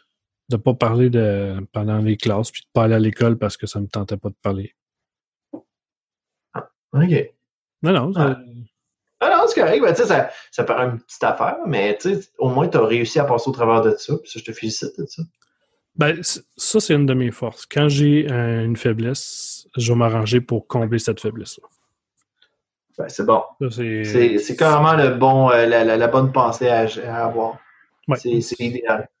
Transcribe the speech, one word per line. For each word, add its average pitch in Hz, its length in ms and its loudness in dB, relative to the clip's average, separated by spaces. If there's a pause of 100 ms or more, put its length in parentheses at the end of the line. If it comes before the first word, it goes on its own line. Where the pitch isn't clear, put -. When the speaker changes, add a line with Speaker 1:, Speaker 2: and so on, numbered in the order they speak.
(500)
Speaker 1:
de 123 60 0
pas 117 180 0
parler 120 360 2
de, 101 480 0 (160)
pendant 107 240 -2
les 107 180 0
classes, 104 360 -2
puis - 100 -16
de - 120 -20
pas 117 120 2
aller 113 100 4
à 110 40 2
l'école 110 380 2
parce 107 200 -4
que 107 100 -10
ça 104 140 -8
me 98 60 -6
tentait 101 280 -6
pas 101 140 -10
de 95 120 -12
parler. 98 320 -6 (1800)
Speaker 2:
Ah, - 160 -12 (240)
OK. 147 380 2 (520)
Speaker 1:
Non, 160 100 2
non, 160 200 0
ça 139 240 0
Speaker 2:
Ah. 127 40 -20 (800)
Ah 349 160 2
non, 370 120 4
c'est - 120 0
correct. 170 220 2
Ben, 233 120 4
tu - 100 0
sais, - 40 2
ça, 160 220 0 (220)
ça 120 120 -4
paraît 120 220 0
une 120 140 -6
petite - 240 -10
affaire, 117 420 -2
mais 104 340 0
tu 190 140 -2
sais, - 240 -6
au 127 120 0
moins, 139 180 0
t'as 151 180 2
réussi 117 340 0
à 139 60 2
passer 120 240 -2
au - 40 -2
travers 113 280 2
de 110 160 4
ça, - 240 -6
puis - 80 -20
ça, - 100 -14
je - 60 -18
te - 60 -12
félicite - 480 -8
de - 80 -6
ça. - 160 -12 (720)
Speaker 1:
Ben, 160 260 0
c-, - 200 -8 (140)
ça, - 240 -2
c'est 180 140 0
une 143 140 4
de 131 80 0
mes 123 160 0
forces. - 340 -12
Quand 147 240 2
j'ai, 147 420 2
euh, 117 320 -2
une 113 140 0
faiblesse, - 960 -6
je 120 160 0
vais 120 60 4
m'arranger 113 420 2
pour 120 280 -4
combler 117 320 -2
cette 110 200 -4
faiblesse-là. 110 480 -10 (1300)
Speaker 2:
Ben, - 100 -8
c'est - 160 -8
bon. 113 160 2 (180)
Speaker 1:
Ça, 131 120 -4
c'est 110 320 -4
Speaker 2:
C'est, 113 340 2
c'est 113 180 -2
carrément 151 400 4
le 131 200 4
bon, 135 340 4
euh, 117 160 6
la, 117 180 4
la, 113 140 4
la 117 100 2
bonne 131 240 2
pensée 123 360 0
à, 113 180 2 (260)
à 117 140 -4
avoir. 113 320 -4 (500)
Speaker 1:
Ouais. 131 120 0
Speaker 2:
C'est, 120 220 -2
c'est - 220 -10
idéal. 120 460 -4 (100)